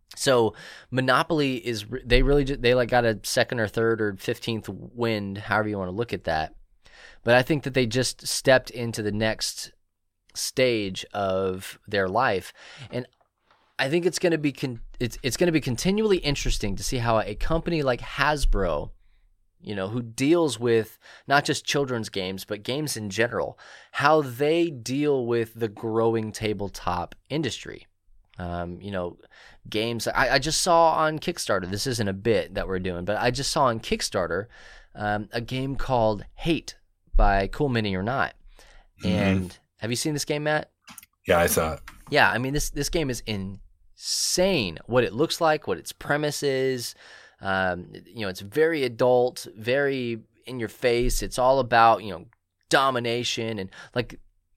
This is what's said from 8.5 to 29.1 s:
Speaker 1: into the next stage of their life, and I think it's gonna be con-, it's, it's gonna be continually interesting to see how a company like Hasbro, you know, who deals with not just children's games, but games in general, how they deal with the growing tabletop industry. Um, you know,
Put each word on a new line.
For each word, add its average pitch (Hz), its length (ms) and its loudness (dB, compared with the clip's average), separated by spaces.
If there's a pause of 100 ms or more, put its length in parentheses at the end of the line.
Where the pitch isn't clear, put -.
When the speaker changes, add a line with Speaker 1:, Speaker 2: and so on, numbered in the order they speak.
Speaker 1:
into 117 320 -6
the 104 100 -2
next 110 600 -2 (640)
stage 110 760 0
of 95 760 -2
their 98 200 0
life, 104 460 0 (380)
and 123 160 -6 (720)
I 135 100 -2
think 170 160 0
it's 175 140 -2
gonna 165 180 2
be 147 140 -2
con-, 127 280 -8 (200)
it's, 123 240 -4
it's 127 120 -4
gonna 175 160 0
be 160 80 2
continually 196 600 0
interesting 123 560 -2
to - 80 -6
see - 140 -2
how 113 220 2
a 104 140 -2
company 160 480 0
like 127 180 0
Hasbro, 117 920 0 (680)
you - 140 -10
know, 95 140 -4
who 117 160 -6
deals 135 560 2
with 113 400 0 (280)
not 143 180 4
just - 200 -2
children's 127 440 -2
games, 95 360 -6
but 104 160 -8
games 143 340 -4
in 107 140 -8
general, 104 480 -2 (360)
how 151 280 4
they 147 480 0
deal 135 560 -2
with 117 300 0
the 113 120 -2
growing 113 640 0
tabletop 95 840 -4 (120)
industry. - 600 -6 (500)
Um, 87 440 -8
you 101 100 -10
know, 90 260 -6 (500)